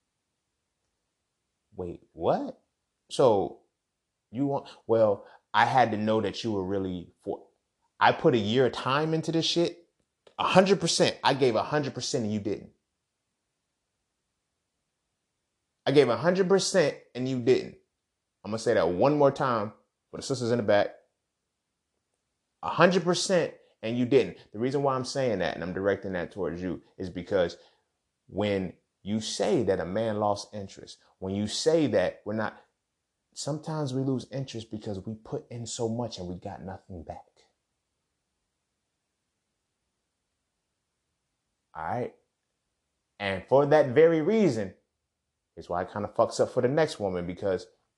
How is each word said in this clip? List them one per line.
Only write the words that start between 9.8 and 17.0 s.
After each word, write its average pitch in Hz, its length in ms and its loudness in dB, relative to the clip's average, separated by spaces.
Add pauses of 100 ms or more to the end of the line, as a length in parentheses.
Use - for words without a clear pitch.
a - 60 0
hundred 190 360 6
percent. 160 420 2
I 131 120 4
gave 127 200 2
a 101 80 2
hundred 143 320 -4
percent 127 300 -4
and 104 80 -4
you 107 80 -2
didn't. 101 300 -6 (3250)
I 135 60 4
gave 139 160 8
a 113 80 2
hundred 180 320 2
percent 185 480 2 (180)